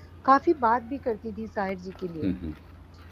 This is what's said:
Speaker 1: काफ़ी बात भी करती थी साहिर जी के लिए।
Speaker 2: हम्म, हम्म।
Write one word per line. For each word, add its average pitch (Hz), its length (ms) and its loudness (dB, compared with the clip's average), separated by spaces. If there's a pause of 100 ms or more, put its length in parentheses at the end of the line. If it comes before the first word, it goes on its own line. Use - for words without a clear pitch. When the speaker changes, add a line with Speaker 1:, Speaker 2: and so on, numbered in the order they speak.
(240)
Speaker 1:
काफ़ी 269 300 6
बात 247 280 2
भी 240 160 -8
करती 220 340 -4
थी 220 140 -8
साहिर 196 320 -4
जी 185 120 -10
के 185 180 -8
लिए। 165 140 -6
Speaker 2:
हम्म, 87 200 -2
हम्म। 78 120 -6 (580)